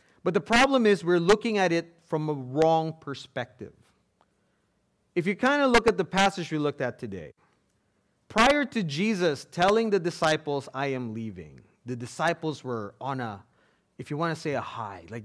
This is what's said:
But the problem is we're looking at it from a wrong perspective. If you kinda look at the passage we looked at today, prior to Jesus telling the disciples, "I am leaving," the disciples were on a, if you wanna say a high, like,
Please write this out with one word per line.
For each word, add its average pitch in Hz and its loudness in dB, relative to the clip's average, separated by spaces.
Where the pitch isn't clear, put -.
But 180 0
the 202 2
problem 254 4
is 202 4
we're 175 4
looking 214 4
at 185 2
it 165 -2
from 156 -2
a 151 -2
wrong 156 2
perspective. - -12
If 170 -2
you 196 -2
kinda 277 2
look 233 4
at 196 2
the 175 2
passage 185 0
we 156 -2
looked 147 -2
at 123 -4
today, 95 -12
prior 277 4
to 233 -4
Jesus 175 0
telling 208 2
the 202 2
disciples, 156 -2
"I 135 -4
am 127 -4
leaving," 87 -12
the 123 -8
disciples 156 -4
were 113 -8
on 131 -6
a, 107 -10
if - -14
you 147 -6
wanna 165 -2
say 156 -6
a 123 -2
high, 101 -12
like, 113 -12